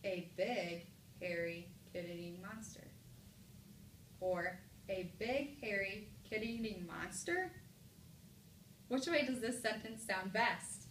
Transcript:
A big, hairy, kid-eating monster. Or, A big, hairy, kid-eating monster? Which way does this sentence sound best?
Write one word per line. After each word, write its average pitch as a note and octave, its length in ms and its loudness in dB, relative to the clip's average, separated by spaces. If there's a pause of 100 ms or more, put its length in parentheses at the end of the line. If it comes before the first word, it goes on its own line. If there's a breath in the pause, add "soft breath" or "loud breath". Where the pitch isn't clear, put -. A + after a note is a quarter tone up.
A F3+ 340 2
big, F3+ 500 2 (340)
hairy, E3+ 460 0 (240)
kid-eating F3 500 -4
monster. G#3+ 460 -8 (1300)
Or, F3+ 380 2 (300)
A F#3 300 0
big, C4 420 0
hairy, G3+ 480 0 (180)
kid-eating A3 600 0
monster? G3+ 640 2 (1400)
Which C4 200 4
way D#4 180 8
does B3+ 140 4
this A#3 220 2
sentence A3 460 0
sound F#3+ 260 2
best? - 580 4